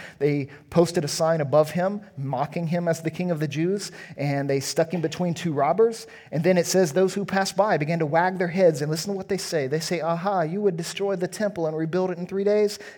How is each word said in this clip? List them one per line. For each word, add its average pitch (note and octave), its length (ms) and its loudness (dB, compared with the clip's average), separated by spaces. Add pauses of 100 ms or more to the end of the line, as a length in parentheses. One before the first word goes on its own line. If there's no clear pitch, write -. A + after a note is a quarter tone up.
(180)
they C#3+ 300 0 (240)
posted E3+ 320 4
a D3 40 -4
sign D#3+ 320 0
above D3+ 320 4
him, F#3+ 300 -2 (160)
mocking C#3 480 -4
him F3 220 -2
as E3 140 0
the D#3+ 100 -4
King F3+ 200 -4
of D3+ 80 -2
the D#3 80 -2
Jews, E3+ 440 -2 (260)
and C#3 320 -2
they C#3 100 2
stuck D#3+ 320 0
him F3 100 -2
between D#3+ 340 -2
two E3 180 -4
robbers. F#3 540 2 (240)
And D3+ 120 -2
then F#3 140 4
it E3 80 4
says, F3+ 280 2
"Those F#3 200 2
who G3+ 120 -4
passed F#3+ 300 -2
by G3 220 2
began D#3 220 -2
to D#3+ 80 0
wag F3 320 2
their F3+ 80 0
heads," E3 340 4
and D3 80 -2
listen E3 240 -4
to G3 40 -4
what F#3+ 120 -8
they G3 80 0
say. D3 300 -2
They D3+ 120 -2
say, D#3+ 220 -2
"Aha, E3+ 400 0
you E3+ 200 -2
would F#3 160 2
destroy G3 380 -2
the F3+ 120 0
temple G3 400 -2
and D#3 100 -4
rebuild F3 320 0
it E3+ 80 -6
in F3+ 80 -8
three G3 180 -2
days? G#3 360 2 (180)